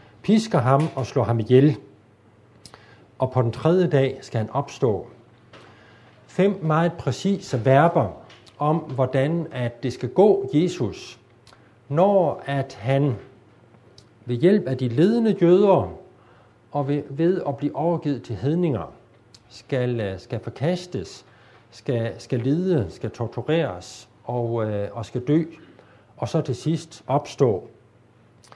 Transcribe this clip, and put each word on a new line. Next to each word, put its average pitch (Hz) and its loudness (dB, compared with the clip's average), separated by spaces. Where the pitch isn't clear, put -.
piske 214 2
ham 135 4
og 127 -4
slå 127 0
ham 113 0
ihjel. 127 6
Og 131 -2
på 127 2
den 117 0
tredje 175 2
dag 135 0
skal - -8
han 107 -2
opstå. 117 -4
Fem 196 0
meget 165 2
præcise 135 -2
verber 139 6
om, 151 0
hvordan 143 -2
at 123 -6
det 127 -4
skal - -8
gå - 4
Jesus, 147 -2
når 175 2
at 139 -4
han 135 0
ved 123 -4
hjælp 175 2
af 131 -2
de 131 -2
ledende 208 2
jøder 175 6
og 143 -2
ved, 147 -2
ved 165 0
at 135 -4
blive - -4
overgivet 151 -2
til 110 -8
hedninger, 135 -2
skal, 123 -4
øh, 95 -6
skal - -8
forkastes, - -6
skal, 113 -4
skal - -6
lide, 151 0
skal - -10
tortureres, 117 -6
og, 117 -4
øh, 101 -4
og 113 -10
skal 123 -8
dø, 151 2
og 120 -6
så 160 0
til 120 -4
sidst - -6
opstå. 127 0